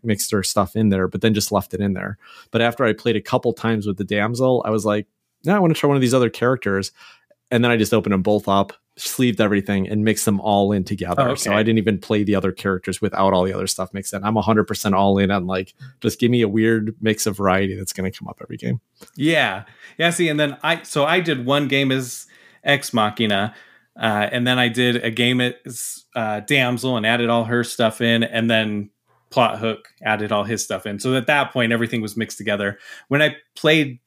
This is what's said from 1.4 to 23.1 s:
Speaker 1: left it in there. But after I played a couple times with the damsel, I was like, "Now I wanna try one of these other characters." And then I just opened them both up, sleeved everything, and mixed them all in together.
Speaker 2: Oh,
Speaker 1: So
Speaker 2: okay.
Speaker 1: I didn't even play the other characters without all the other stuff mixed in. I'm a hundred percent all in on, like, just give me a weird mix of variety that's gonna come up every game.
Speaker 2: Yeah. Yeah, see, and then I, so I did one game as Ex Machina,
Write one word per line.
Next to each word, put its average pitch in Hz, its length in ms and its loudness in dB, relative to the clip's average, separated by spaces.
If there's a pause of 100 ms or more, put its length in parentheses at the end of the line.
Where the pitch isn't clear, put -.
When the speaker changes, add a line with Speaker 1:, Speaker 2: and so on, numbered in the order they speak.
Speaker 1:
left 98 200 -2
it - 60 -4
in 101 140 0
there. 98 240 -8 (340)
But 113 100 2
after 120 220 2
I 110 100 4
played 110 220 0
a 104 60 -4
couple 127 320 0
times 110 340 -2
with 98 100 -2
the 104 80 -4
damsel, 117 600 0
I - 60 -2
was 110 140 0
like, 104 220 0 (380)
"Now 175 100 2
I 208 40 2
wanna 170 140 4
try 147 140 0
one 143 100 4
of 135 40 2
these 120 120 4
other 123 160 4
characters." 101 640 -2 (580)
And 120 140 2
then 120 80 4
I 120 60 4
just 107 160 2
opened 104 180 2
them 95 120 2
both 104 260 0
up, 98 240 2 (240)
sleeved 123 420 0
everything, 101 480 0
and 104 160 -2
mixed 110 220 0
them 101 160 2
all 101 320 2
in 98 100 0
together. 90 460 -2
Speaker 2:
Oh, 139 60 -2
Speaker 1:
So - 160 -4
Speaker 2:
okay. 101 80 2
Speaker 1:
I 110 40 2
didn't 113 140 2
even 104 200 2
play 104 280 -2
the 101 100 2
other 95 160 0
characters 95 500 -4
without 98 300 0
all 92 140 2
the 95 80 -2
other 95 140 -6
stuff - 260 -6
mixed 98 200 -10
in. 98 80 -8
I'm 107 140 0
a 107 60 2
hundred 107 240 4
percent 101 300 -2
all 98 220 4
in 98 140 2
on, 95 160 -2
like, 95 260 -4 (280)
just - 180 -2
give 120 100 4
me 120 120 2
a 110 80 4
weird 110 500 2
mix 107 260 0
of 98 120 -2
variety 98 380 2
that's 98 180 -10
gonna 95 180 -4
come - 160 -14
up - 140 -16
every - 160 -14
game. 123 240 -4 (340)
Speaker 2:
Yeah. 139 480 0 (340)
Yeah, 165 120 2
see, 170 180 0
and 151 100 0
then 147 240 0
I, 160 220 0
so 143 220 -2
I 170 160 2
did 147 240 -2
one 139 240 0
game 139 200 2
as 131 360 -4 (400)
Ex 139 280 0
Machina, 107 640 0 (420)